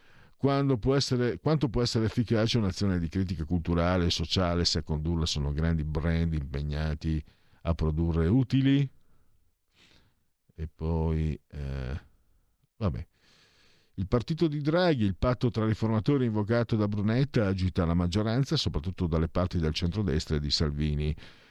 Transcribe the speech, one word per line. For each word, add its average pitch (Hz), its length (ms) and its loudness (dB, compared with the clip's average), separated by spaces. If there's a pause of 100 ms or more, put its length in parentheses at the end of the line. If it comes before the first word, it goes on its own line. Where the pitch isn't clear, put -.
(440)
Quando 139 340 2
può 117 160 0
essere, 123 460 0
quanto 147 300 0
può 117 120 -2
essere 117 220 0
efficace 113 540 0
un'azione 98 420 0
di 82 80 -2
critica 87 380 -2
culturale 85 640 0
e - 20 2
sociale 87 560 0
se - 140 0
a 78 40 -6
condurla 80 420 -2
sono 73 280 -2
grandi 78 320 0
brand 82 480 0
impegnati 73 880 -4 (380)
a 85 120 -2
produrre 80 540 0
utili? 135 580 2 (1700)
E 80 140 -10
poi, 80 800 -2
eh, 69 540 -8 (760)
vabbè. 82 320 -4 (840)
Il - 160 -4
partito 156 400 0
di 147 100 -4
Draghi, 151 460 2
il 98 100 0
patto 123 340 0
tra 110 160 -2
riformatori 113 600 2
invocato 113 500 0
da 104 140 2
Brunetta, 110 580 2
agita 92 380 0
la 82 80 2
maggioranza, 107 640 0
soprattutto 87 500 -2
dalle 80 220 2
parti 90 300 -2
del 78 140 0
centrodestra 82 640 0
e 73 60 0
di 73 100 -2
Salvini, 73 640 0 (360)